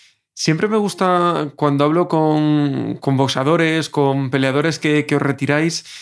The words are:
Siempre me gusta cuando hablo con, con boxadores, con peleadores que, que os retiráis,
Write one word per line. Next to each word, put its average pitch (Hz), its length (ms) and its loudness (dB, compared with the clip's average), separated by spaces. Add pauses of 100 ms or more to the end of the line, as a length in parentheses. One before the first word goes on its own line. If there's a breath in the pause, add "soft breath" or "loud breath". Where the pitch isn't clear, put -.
(340 soft breath)
Siempre 156 320 0
me 214 120 0
gusta 175 800 0
cuando 143 280 0
hablo 170 240 2
con, 151 920 0
con 139 160 0
boxadores, 151 720 0
con 139 400 0
peleadores 143 480 0
que, 151 260 0
que 147 120 -2
os 139 60 0
retiráis, 143 600 -2 (180 loud breath)